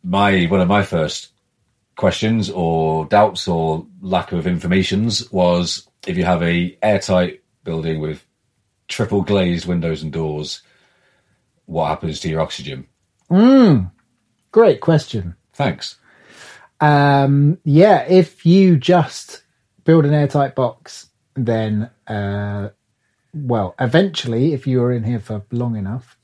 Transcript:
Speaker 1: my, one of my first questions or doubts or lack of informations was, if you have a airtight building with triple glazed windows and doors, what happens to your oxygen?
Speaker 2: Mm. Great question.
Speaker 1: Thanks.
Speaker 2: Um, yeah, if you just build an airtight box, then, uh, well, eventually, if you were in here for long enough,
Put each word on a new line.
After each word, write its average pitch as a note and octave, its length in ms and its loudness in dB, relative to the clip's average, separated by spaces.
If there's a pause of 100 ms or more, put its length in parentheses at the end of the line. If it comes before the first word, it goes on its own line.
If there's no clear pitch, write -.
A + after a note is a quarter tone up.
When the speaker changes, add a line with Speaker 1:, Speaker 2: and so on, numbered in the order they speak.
Speaker 1:
my, F#2+ 440 0
one F#2 160 0
of F2+ 60 0
my G2+ 140 2
first D#2+ 460 -6 (680)
questions A2 520 -2
or D#2+ 560 -2
doubts G#2 420 0
or D#2+ 400 -2 (140)
lack F#2 320 -6
of E2+ 140 -4
informations F#2 840 -2
was, F2 560 -2 (200)
if F2 100 -6
you F2+ 80 0
have F2 180 0
a F2 400 -2
airtight F#2 600 -2 (200)
building D#2+ 380 -6
with D#2 240 -8 (640)
triple G2+ 320 -2
glazed F2+ 460 -2
windows E2 360 -4
and D#2 120 -10
doors, D2+ 480 -8 (1040)
what D#2+ 220 -4
happens D2+ 320 -6
to E2 100 -6
your D#2+ 100 -4
oxygen? C2+ 460 -10 (440)
Speaker 2:
Mm. G3+ 600 6 (600)
Great G#3+ 300 4
question. A2+ 560 -2 (160)
Speaker 1:
Thanks. - 440 -6 (840)
Speaker 2:
Um, C#3+ 840 4
yeah, D#3 440 6
if F#3 380 2
you F#3 300 6
just - 640 -2 (420)
build D#3+ 220 4
an D3 80 0
airtight C#3+ 400 0
box, - 540 -6 (260)
then, A2 560 -2 (160)
uh, G2+ 640 -6 (680)
well, A#2+ 460 -4
eventually, C3+ 720 0
if C3 100 -10
you B2+ 160 0
were B2 120 0
in A#2+ 100 -4
here A#2 160 -4
for G#2 320 -10
long A#2+ 260 -4
enough, G#2 480 -10